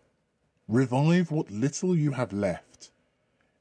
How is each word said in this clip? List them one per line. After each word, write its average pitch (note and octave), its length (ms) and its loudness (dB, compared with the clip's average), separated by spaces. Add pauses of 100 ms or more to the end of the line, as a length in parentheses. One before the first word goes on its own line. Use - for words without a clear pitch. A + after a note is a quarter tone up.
(680)
Revive C#3 640 2
what D3+ 180 -4
little D3 460 -2
you D3 160 0
have B2 200 -6
left. G2 600 -6 (680)